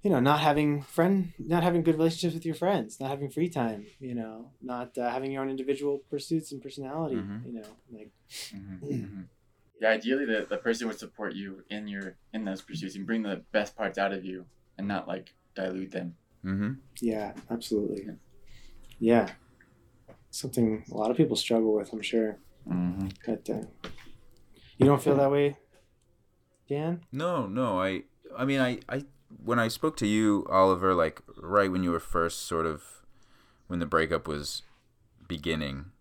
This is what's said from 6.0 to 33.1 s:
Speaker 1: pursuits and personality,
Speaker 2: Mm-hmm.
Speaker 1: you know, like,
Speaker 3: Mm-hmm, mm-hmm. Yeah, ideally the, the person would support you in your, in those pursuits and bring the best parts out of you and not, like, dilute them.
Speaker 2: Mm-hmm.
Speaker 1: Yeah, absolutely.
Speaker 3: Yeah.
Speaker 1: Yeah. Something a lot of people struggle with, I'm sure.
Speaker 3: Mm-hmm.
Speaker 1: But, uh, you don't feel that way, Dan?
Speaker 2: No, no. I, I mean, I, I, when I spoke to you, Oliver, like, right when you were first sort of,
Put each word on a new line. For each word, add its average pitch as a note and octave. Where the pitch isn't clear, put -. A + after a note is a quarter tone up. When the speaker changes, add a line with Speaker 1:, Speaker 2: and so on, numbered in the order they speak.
Speaker 1:
pursuits D#3
and C3+
personality, C#3
Speaker 2:
Mm-hmm. G2+
Speaker 1:
you B2
know, G#2+
like, G#2+
Speaker 3:
Mm-hmm, G2+
mm-hmm. G2+
Yeah, A2
ideally A#2+
the, A2
the G#2
person A#2
would G#2+
support G#2
you F#2+
in G#2
your, G2
in A2
those G2
pursuits -
and G2
bring A2+
the G2
best G#2
parts G2
out G2
of F#2+
you F#2
and G2+
not, G2
like, F2
dilute F#2
them. F2+
Speaker 2:
Mm-hmm. G2
Speaker 1:
Yeah, G#2+
absolutely. G#2
Speaker 3:
Yeah. -
Speaker 1:
Yeah. A2+
Something A2+
a -
lot G#2+
of B2+
people C3
struggle A2+
with, G#2
I'm A2
sure. G#2+
Speaker 3:
Mm-hmm. F2+
Speaker 1:
But, -
uh, A2
you C3+
don't C#3
feel C#3+
that C#3
way, C#3+
Dan? D#3+
Speaker 2:
No, D3+
no. G#2
I, F#2+
I B2+
mean, C#3
I, B2+
I, C#3
when A#2+
I A2+
spoke D#3
to A2
you, G#2+
Oliver, F#2+
like, D#2+
right F#2+
when F#2
you F2
were E2+
first -
sort E2
of, D2+